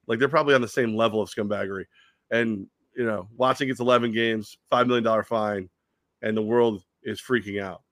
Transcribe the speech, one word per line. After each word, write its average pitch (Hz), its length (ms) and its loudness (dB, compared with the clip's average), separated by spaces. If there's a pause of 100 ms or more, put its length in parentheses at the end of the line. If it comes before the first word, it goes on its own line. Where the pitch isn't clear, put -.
Like, 113 120 -2
they're 135 100 2
probably 147 260 2
on 127 80 6
the 110 60 -4
same 113 280 0
level 110 240 2
of 101 80 -2
scumbaggery. 101 560 -6 (460)
And, 113 360 -2 (300)
you 123 80 -2
know, 104 320 -4
Watson 127 300 0
gets 123 140 -4
eleven 120 320 2
games, 113 440 -2 (140)
five 123 160 4
million 123 180 2
dollar 110 200 2
fine, 104 440 -4 (540)
and 110 140 -2
the 110 60 -2
world 113 400 2 (200)
is 107 180 -10
freaking 101 420 -2
out. 90 300 -12